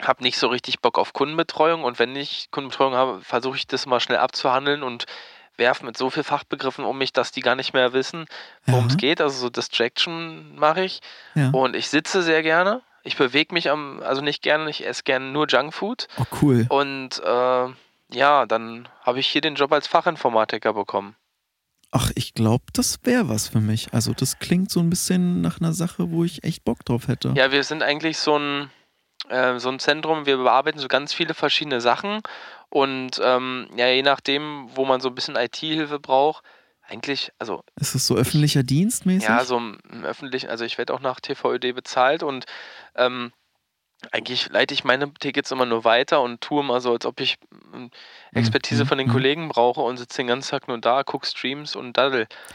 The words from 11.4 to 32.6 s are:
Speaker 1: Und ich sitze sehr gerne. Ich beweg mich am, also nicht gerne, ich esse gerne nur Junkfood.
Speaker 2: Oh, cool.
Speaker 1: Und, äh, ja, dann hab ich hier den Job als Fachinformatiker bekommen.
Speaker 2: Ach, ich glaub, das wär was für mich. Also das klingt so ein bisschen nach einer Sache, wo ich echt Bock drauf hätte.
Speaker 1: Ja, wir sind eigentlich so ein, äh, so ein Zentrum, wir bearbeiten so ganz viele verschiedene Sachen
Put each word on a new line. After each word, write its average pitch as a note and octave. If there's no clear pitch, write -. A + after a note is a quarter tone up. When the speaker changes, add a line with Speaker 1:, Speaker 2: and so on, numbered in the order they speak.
Speaker 1:
Und C3
ich -
sitze D#3+
sehr D#3+
gerne. F3+
Ich -
beweg C#3
mich E3+
am, C#3+
also C3+
nicht D3
gerne, D#3
ich -
esse -
gerne C3
nur C#3+
Junkfood. D#3
Speaker 2:
Oh, B2+
cool. B2
Speaker 1:
Und, C#3
äh, B2+
ja, C3+
dann A2+
hab B2
ich C3+
hier C#3+
den D3+
Job C#3+
als D3
Fachinformatiker A2+
bekommen. G2+
Speaker 2:
Ach, -
ich -
glaub, A2+
das -
wär A#3+
was A2
für A2+
mich. G#2+
Also A2+
das -
klingt F3+
so F3
ein E3+
bisschen F3+
nach E3+
einer E3
Sache, E3+
wo E3
ich -
echt -
Bock -
drauf A#2+
hätte. B2+
Speaker 1:
Ja, C3
wir C#3
sind D3
eigentlich D3+
so D3+
ein, C#3+
äh, B2+
so B2+
ein C3
Zentrum, D3+
wir C3+
bearbeiten C3+
so C3
ganz C#3
viele D#3+
verschiedene C#3+
Sachen G3+